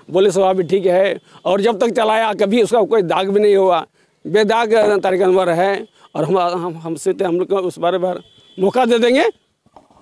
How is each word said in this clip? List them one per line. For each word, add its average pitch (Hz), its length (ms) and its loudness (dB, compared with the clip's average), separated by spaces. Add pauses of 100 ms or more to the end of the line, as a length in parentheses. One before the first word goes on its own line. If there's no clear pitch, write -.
(100)
बोले 190 200 2
स्वभाव 190 240 0
भी 185 80 0
ठीक 180 240 -2
है, 185 320 2 (260)
और 185 160 0
जब 208 200 0
तक 233 100 0
चलाया 220 420 -2
कभी 202 300 0
उसका 220 200 2
कोई 196 200 2
दाग 175 260 -2
भी 202 120 0
नहीं 208 160 4
हुआ, 185 300 2 (400)
बेदाग 220 480 0 (260)
तारिक 185 220 0
अनवर 185 280 2
है। 190 360 -2 (280)
और 151 100 -4
हम, 180 140 0
हम, 175 380 -4
हमसे 165 360 -6
तो 190 120 -4
हम 175 140 -2
लोग 180 100 -4
को 190 80 -2
उस 180 220 -6
बार, 175 200 -2
बार 180 240 -4 (360)
मौका 202 260 0
दे 233 140 2
देंगे 247 260 2 (760)